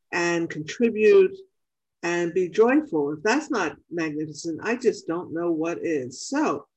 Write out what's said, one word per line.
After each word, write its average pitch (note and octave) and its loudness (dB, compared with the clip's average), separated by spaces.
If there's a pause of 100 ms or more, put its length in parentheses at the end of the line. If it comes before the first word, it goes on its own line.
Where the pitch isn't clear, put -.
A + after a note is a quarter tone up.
(120)
and E3+ 0
contribute G3 4 (680)
and F3 -2
be F#3 0
joyful. G#3+ 2
If D3+ -10
that's C4 0
not F#3+ -2 (120)
magnificent, D#3 -6
I A3 -2
just A#3+ -2
don't E3 -6
know E3+ -2
what E3 -4
is. C#3 -6
So C4+ -2